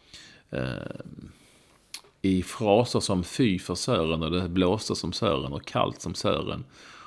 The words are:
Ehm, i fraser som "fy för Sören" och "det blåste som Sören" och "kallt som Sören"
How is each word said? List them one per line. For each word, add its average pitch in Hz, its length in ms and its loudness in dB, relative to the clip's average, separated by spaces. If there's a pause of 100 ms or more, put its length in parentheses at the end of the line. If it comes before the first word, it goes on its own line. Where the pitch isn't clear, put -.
(500)
Ehm, - 800 -8 (920)
i 95 200 4
fraser 110 580 4
som 92 240 0
"fy 101 340 2
för - 160 -6
Sören" 82 480 0
och 80 80 0
"det 90 180 0
blåste 92 460 2
som 90 180 -4
Sören" 69 400 0
och - 120 -8
"kallt - 360 -2
som 85 140 -6
Sören" - 500 -2 (420)